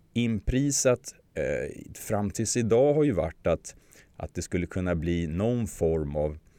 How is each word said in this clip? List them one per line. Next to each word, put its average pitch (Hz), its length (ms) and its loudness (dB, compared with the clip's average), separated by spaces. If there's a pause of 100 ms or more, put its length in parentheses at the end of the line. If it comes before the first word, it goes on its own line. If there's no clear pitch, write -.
(140)
inprisat, 123 1000 0 (180)
eh, 69 600 -4
fram 101 380 -2
tills - 260 -2
idag 120 360 4
har 151 100 4
ju 147 80 2
varit 82 360 -2
att, - 280 -2 (420)
att - 180 -10
det 90 60 -6
skulle 87 240 -2
kunna 90 300 -2
bli 85 320 0
någon 110 400 0
form 80 480 0
av, 76 220 -2 (220)